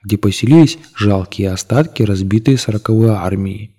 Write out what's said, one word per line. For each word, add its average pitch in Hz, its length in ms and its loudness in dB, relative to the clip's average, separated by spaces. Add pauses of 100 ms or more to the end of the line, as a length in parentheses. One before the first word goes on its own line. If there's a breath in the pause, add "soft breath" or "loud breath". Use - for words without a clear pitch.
где 101 140 -2
поселились 143 600 4 (180)
жалкие 98 560 -2
остатки 117 520 -2
разбитой 104 540 0
сороковой 110 520 0
армии. 98 680 -4